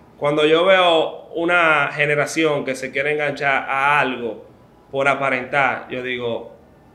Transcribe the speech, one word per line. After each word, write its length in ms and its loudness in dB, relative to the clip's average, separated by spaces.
cuando 280 2
yo 200 4
veo 600 4
una 560 2
generación 720 0
que 120 -4
se 160 -10
quiere 220 -2
enganchar 560 -2
a 300 2
algo 460 -4
por 180 -2
aparentar, 840 -2
yo 140 -8
digo, 520 -6